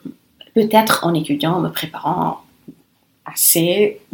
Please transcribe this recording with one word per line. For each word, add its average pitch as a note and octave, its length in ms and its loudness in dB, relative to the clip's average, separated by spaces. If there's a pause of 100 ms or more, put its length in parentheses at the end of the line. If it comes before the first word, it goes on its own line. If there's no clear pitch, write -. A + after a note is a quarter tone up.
(540)
peut-être A3 520 2
en E3+ 80 0
étudiant, D#3 420 0
en F3 60 0
me E3 80 -2
préparant D#3+ 680 -4 (840)
assez, F3+ 760 0 (120)